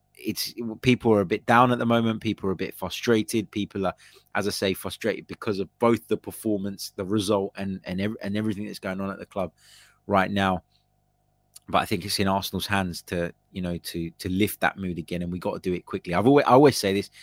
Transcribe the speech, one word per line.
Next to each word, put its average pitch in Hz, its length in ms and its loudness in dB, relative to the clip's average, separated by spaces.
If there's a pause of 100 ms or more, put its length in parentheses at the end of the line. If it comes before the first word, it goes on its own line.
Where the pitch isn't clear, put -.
(140)
it's, - 400 -8 (280)
people 120 320 4
are 104 80 6
a 95 40 2
bit 101 220 -2
down 123 240 6
at 123 80 0
the 123 80 0
moment. 113 340 2
People 101 260 -2
are 95 60 0
a - 20 -4
bit - 200 -6
frustrated. 110 760 0
People 98 380 -4
are, 87 80 -4 (400)
as 101 120 0
I 101 40 -2
say, 95 240 -2
frustrated - 500 -6
because - 320 -6
of - 220 -8
both 117 280 2
the 110 80 0
performance, 101 800 -6
the 98 100 -6
result, 98 520 0
and, 98 280 -8
and 90 140 -6
ev-, 107 220 -4
and 101 160 -4
everything 107 300 -4
that's 95 100 -12
going 95 240 -8
on 98 80 -6
at 95 80 -10
the 92 80 -12
club 92 260 -6 (540)
right 95 240 2
now. 98 320 2 (1080)
But 85 120 0
I - 60 0
think 98 200 -4
it's 98 140 -4
in 98 80 2
Arsenal's 95 400 -2
hands 95 400 -2
to, 85 260 -4 (180)
you 95 100 -8
know, 87 180 -4
to, 85 320 -8
to - 180 -8
lift 98 300 0
that - 180 -2
mood 90 220 -6
again, 87 240 -6
and 87 80 -6
we 90 80 -6
gotta 98 180 -6
do 90 160 -4
it 87 140 -8
quickly. 92 260 -8
I've 101 140 4
always, 143 180 6
I - 60 4
always 135 260 8
say 98 160 0
this, 98 160 -2 (140)